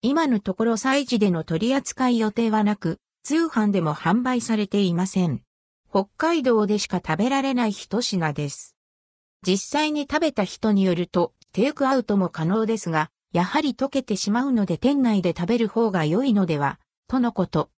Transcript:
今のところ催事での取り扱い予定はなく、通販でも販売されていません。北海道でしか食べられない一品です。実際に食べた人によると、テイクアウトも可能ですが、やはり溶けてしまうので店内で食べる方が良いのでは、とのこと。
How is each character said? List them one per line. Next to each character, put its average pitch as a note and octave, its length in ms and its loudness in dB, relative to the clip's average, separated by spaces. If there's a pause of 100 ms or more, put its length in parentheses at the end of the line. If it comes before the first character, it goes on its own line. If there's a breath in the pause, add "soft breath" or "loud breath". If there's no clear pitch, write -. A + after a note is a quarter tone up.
今 D4 260 0
の A#3 140 2
と F#3 140 -4
こ A3+ 100 0
ろ A#3 80 2
催 C4+ 320 0
事 A#3+ 120 -2
で G3 140 4
の D#3+ 140 -2
取 E3+ 220 -2
り B3+ 60 2
扱 C4 360 -2
い A#3+ 100 2
予 A3 140 2
定 A3+ 180 0
は G#3+ 140 2
な G#3 100 2
く、 E3+ 240 -4 (240)
通 E4 220 0
販 A3 240 0
で G3 100 2
も D3+ 160 0
販 G#3 280 0
売 B3+ 180 -2
さ A3+ 160 -2
れ G#3 100 -2
て G3+ 140 0
い F3+ 120 2
ま F3+ 140 0
せ F#3 200 0
ん。 B2+ 140 -4 (480)
北 G3 180 0 (100)
海 D#4+ 260 0
道 A3 240 2
で G#3 120 0
し - 80 -6
か F#3 100 -4
食 D#3+ 200 -2
べ A3 120 0
ら C#4 120 0
れ C4+ 120 -2
な B3 140 0
い G#3+ 40 -2
一 - 300 -6
品 E3 320 -2
で D3 160 -4
す。 - 260 -12 (680)
実 F#3 160 0
際 D4+ 360 -2
に D4 80 -2
食 C#4+ 180 -2
べ D#4+ 140 2
た G3+ 100 -2
人 G#3+ 300 -2
に G3 100 4
よ F#3 120 2
る E3+ 120 -4
と、 - 260 0 (200)
テ A#3 160 0
イ - 20 -4
ク C#4 160 -2
ア C4+ 80 2
ウ B3 80 0
ト G#3 140 0
も F#3 100 2
可 D#3+ 160 -6
能 G#3 220 0
で A3 120 -2
す F#3 120 -6
が、 D#3+ 200 -2 (220)
や F3 140 2
は C#4+ 160 0
り C#4+ 120 -2
溶 C4+ 140 -4
け C4+ 160 -2
て G3+ 140 -4
し - 120 -4
ま A#3 120 0
う C#4 100 0
の A3 140 2
で E3+ 120 -2
店 C#4 240 2
内 G#3+ 200 2
で E3+ 160 0
食 F3 100 -2
べ A#3+ 100 2
る A3+ 120 0
方 A3+ 220 0
が F3+ 120 0
良 F3+ 220 2
い C4 80 2
の G3 120 4
で E3 120 0
は、 C#3 200 -2 (300)
と B3+ 140 0
の A#3 100 0
こ F3+ 160 -2
と。 D3+ 300 -2